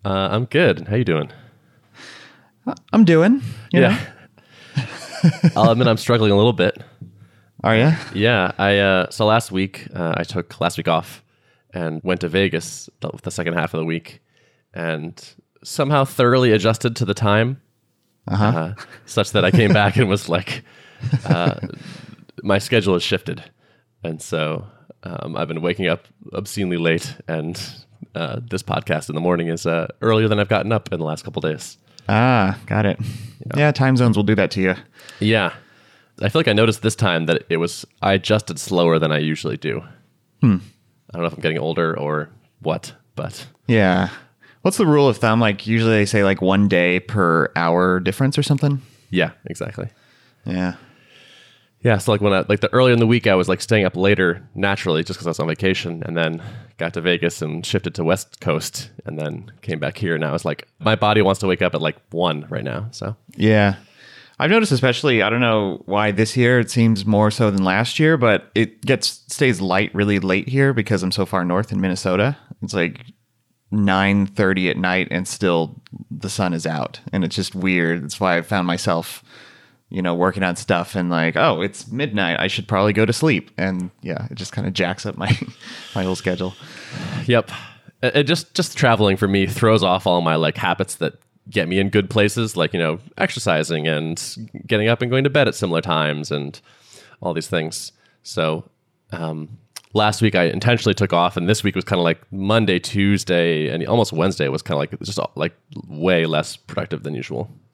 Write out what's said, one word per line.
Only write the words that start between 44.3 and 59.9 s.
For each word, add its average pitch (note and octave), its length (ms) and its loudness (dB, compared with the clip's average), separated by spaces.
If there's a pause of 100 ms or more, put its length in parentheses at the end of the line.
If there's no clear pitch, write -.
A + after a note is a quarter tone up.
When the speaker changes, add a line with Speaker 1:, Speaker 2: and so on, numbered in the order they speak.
Speaker 2:
What's F#3+ 160 0
the G#3+ 100 4
rule C#3+ 220 6
of A2+ 80 0
thumb? A2+ 240 2
Like, G#2 260 0
usually A2+ 240 2
they G#2+ 140 4
say, G2+ 180 2
like, F#2+ 180 2
one G2 280 4
day F2+ 320 2
per E2+ 560 2
hour F2+ 420 2
difference G2 380 -2
or D3 60 0
something? C#3+ 380 0 (280)
Speaker 1:
Yeah, E2+ 220 0 (140)
exactly. - 440 -10 (560)
Speaker 2:
Yeah. F2+ 300 -4 (1040)
Speaker 1:
Yeah, A2+ 160 4
so, G#2+ 160 0
like, G2+ 80 2
when G2+ 100 4
I, F#2+ 160 2
like, G#2 140 2
the - 100 0
earlier B2+ 220 4
in A#2 80 4
the A#2 60 4
week, A2+ 200 2
I G2 80 6
was, F2+ 140 2
like, F2+ 100 0
staying G#2+ 240 2
up F2+ 140 0
later F#2 440 2 (140)
naturally F#2+ 480 -2
just - 160 -8
'cause E2+ 80 -6
I E2+ 40 -2
was - 100 -6
on D#2+ 80 -2
vacation, E2+ 560 -2
and E2 100 -6
then E2 260 -2 (360)
got E2+ 160 -6
to E2+ 80 -6
Vegas E2+ 400 -2
and D#2+ 240 -8
shifted F2 300 -4
to E2+ 100 -4
West - 340 -2
Coast - 500 -6 (160)
and D#2 140 -10
then D#2 320 -8 (100)
came D#2+ 180 -6
back C#2 180 -6